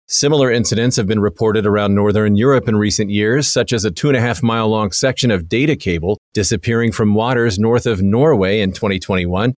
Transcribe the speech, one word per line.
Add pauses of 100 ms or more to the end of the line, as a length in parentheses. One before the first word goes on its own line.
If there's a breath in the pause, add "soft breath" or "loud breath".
Similar
incidents
have
been
reported
around
northern
Europe
in
recent
years,
such
as
a
two
and
a
half
mile
long
section
of
data
cable (160)
disappearing
from
waters
north
of
Norway
in
twenty
twenty-one,